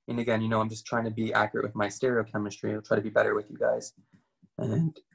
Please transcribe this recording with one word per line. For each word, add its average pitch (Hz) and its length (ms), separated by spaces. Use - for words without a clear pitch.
and 120 120
again, 113 220
you 110 80
know, 113 120
I'm 110 80
just 110 160
trying 117 200
to 110 60
be 110 220
accurate 107 320
with 107 100
my 104 120
stereochemistry. 107 840
I'll 107 80
try - 160
to 104 60
be 110 60
better 107 240
with 104 160
you - 80
guys. 117 360
And 156 400